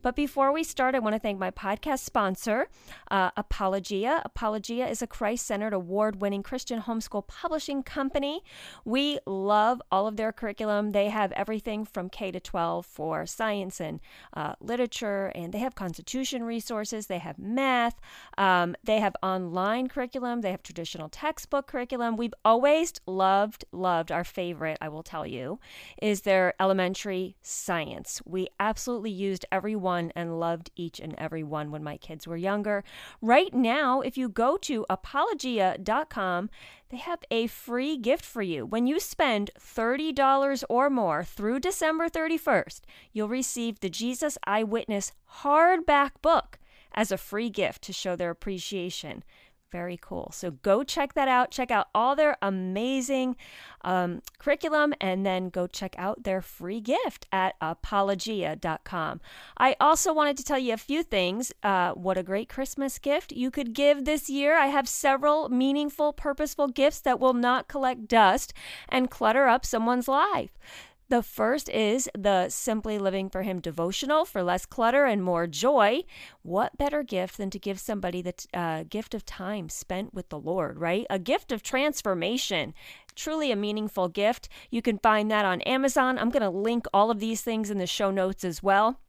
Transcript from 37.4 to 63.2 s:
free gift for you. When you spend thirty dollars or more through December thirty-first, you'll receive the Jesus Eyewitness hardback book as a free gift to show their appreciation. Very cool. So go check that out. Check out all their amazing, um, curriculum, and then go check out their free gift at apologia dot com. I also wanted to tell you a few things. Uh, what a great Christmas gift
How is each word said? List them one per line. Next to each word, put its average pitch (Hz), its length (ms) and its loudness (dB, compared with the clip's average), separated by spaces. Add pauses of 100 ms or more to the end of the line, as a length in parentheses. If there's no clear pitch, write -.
free 262 480 -4
gift 254 280 0
for - 180 -8
you. 156 240 -4
When 233 200 0
you 311 140 0
spend 220 580 0
thirty 277 540 -2
dollars 269 560 4
or 262 220 4
more 175 340 0
through 220 360 -2
December 330 480 0
thirty-first, 320 760 0 (260)
you'll 214 160 -4
receive 240 520 -4
the 190 100 -4
Jesus 247 460 -4 (100)
Eyewitness 214 680 -2 (300)
hardback 302 680 6 (120)
book - 360 2 (340)
as 208 180 0
a 190 80 -2
free 220 320 -4
gift 196 320 -2
to 196 100 -12
show 180 220 -4
their 175 160 -2
appreciation. 175 920 -8 (480)
Very 175 280 -8
cool. - 320 -10
So 175 200 -8
go 196 320 4
check 294 300 -2
that 277 120 4
out. 247 240 4
Check 247 220 -2
out 202 200 2
all 247 220 4
their 302 260 6
amazing, 247 960 0 (480)
um, 180 400 0 (160)
curriculum, 294 600 2
and 190 260 0
then 185 220 0
go 180 180 -2
check - 320 -8
out 196 240 -4
their 190 180 0
free 190 400 -8
gift 285 520 0
at 190 280 2
apologia 196 920 0
dot 165 300 -4
com. 160 360 -4 (380)
I 262 220 6
also 320 320 6
wanted 294 240 4
to 277 80 -10
tell 277 160 0
you 247 120 0
a 220 40 0
few 294 260 -2
things. 202 500 0 (120)
Uh, 185 300 4
what 185 220 -2
a 185 60 -2
great 190 260 -2
Christmas 269 520 -4
gift 294 320 0